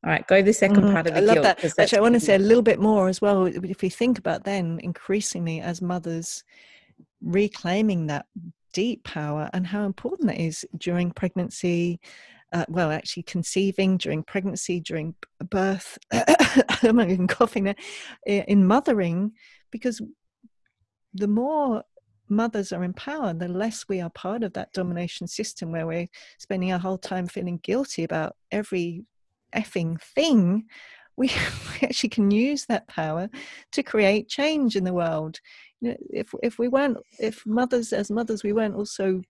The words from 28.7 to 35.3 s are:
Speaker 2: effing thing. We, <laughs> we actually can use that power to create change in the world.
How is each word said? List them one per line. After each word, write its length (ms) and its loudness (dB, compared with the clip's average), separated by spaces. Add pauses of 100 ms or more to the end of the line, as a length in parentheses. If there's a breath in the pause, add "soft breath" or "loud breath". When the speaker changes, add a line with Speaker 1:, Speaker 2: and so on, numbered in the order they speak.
Speaker 2:
effing 460 -4
thing. 640 2 (500 loud breath)
We, 120 0
<laughs> 540 -4
we 60 0
actually 220 -2
can 220 2
use 340 0
that 220 -4
power 420 -4 (420 loud breath)
to 120 -2
create 440 2
change 480 0
in 80 0
the 100 0
world. 460 -2 (400 soft breath)